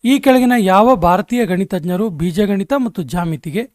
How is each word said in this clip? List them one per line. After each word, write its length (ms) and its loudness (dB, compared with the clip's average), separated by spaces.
ಈ 140 2
ಕೆಳಗಿನ 400 2
ಯಾವ 380 4
ಭಾರತೀಯ 500 0
ಗಣಿತಜ್ಞರು 640 -4
ಬೀಜಗಣಿತ 680 -2
ಮತ್ತು 260 -4
ಜಾಮಿತಿಗೆ 600 -6